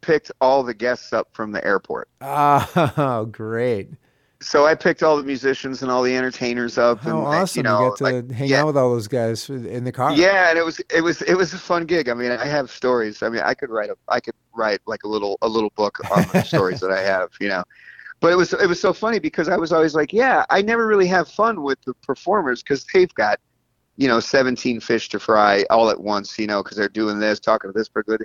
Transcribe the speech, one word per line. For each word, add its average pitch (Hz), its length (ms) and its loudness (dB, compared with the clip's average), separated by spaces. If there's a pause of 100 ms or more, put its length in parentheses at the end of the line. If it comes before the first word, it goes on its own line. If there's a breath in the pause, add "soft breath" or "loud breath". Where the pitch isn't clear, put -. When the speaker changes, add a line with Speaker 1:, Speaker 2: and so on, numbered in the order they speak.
Speaker 1:
picked - 300 0 (100)
all 131 220 4
the 120 120 -6
guests 117 360 -4
up 110 220 -2
from 107 180 -8
the 101 140 -6
airport. - 420 -2 (140)
Speaker 2:
Oh, 139 1040 2
<laughs> 113 40 -12
great. 113 580 -4 (500)
Speaker 1:
So 147 280 2
I 156 80 4
picked 170 260 0
all 156 160 4
the 143 60 -4
musicians 135 580 -4
and 131 100 -4
all 127 120 2
the 127 120 0
entertainers 120 640 -4
up 120 240 4
Speaker 2:
How 156 80 -6
Speaker 1:
and, 160 160 -2
Speaker 2:
awesome. 160 320 0
Speaker 1:
you 143 60 -2
know, 107 180 2
Speaker 2:
You 127 80 4
got 127 80 -6
to 139 60 -4
Speaker 1:
like, 127 280 -2
Speaker 2:
hang 135 200 -4
Speaker 1:
yeah. 135 100 4
Speaker 2:
out 151 60 2
with 143 100 2
all 127 140 4
those 117 160 -2
guys 113 420 -2
in 123 340 -8
the 123 80 -4
car. 127 220 0
Speaker 1:
Yeah, 180 380 4
and 165 80 2
it 170 40 0
was, 160 160 -6 (140)
it 165 80 2
was, 165 220 -2
it 175 100 2
was 185 220 0
a - 20 -12
fun 170 300 -2
gig. 160 200 0
I 120 60 -2
mean, 123 180 -4
I 120 140 -4
have 143 240 -2
stories. 117 540 -2
I 107 60 -2
mean, 113 140 -4
I 110 120 0
could 123 160 -10
write 104 180 -4
a, 98 60 -8 (120)
I - 120 0
could - 160 -12 (180)
write, 110 320 -2
like, 107 180 -8
a 104 40 -8
little, 101 340 -4
a 117 60 0
little 110 280 0
book 104 220 -2 (140)
on - 160 4
the - 80 -4
Speaker 2:
<laughs> - 80 4
Speaker 1:
stories 95 380 0
that 92 100 -2
I 95 100 0
have, 95 300 0 (100)
you 101 60 -4
know. 92 160 -4 (560 loud breath)
But 165 120 4
it 175 40 4
was, 180 180 2
it 196 140 2
was 175 120 0
so 185 140 2
funny 214 260 -2
because 156 300 -4
I 190 80 2
was 165 140 -2
always 160 240 2
like, 156 180 0
"Yeah, 226 360 2
I 190 120 4
never 226 260 0
really 202 200 4
have 180 200 2
fun 214 360 -2
with 139 220 -2
the 127 100 -8
performers 143 680 -4
'cause 139 300 -4
they've 185 220 4
got, 107 240 0 (560)
you 135 120 0
know, 117 120 4
seventeen 127 600 0
fish 113 300 -2
to 104 100 -6
fry 104 500 4
all 113 220 4
at - 100 -2
once, 101 380 -4
you 107 80 -2
know, 101 160 -2
'cause 98 140 -12
they're 101 120 0
doing 107 300 -2
this, 107 200 0
talking 110 320 0
to 98 60 -2
this 110 120 -2
person." 110 360 -2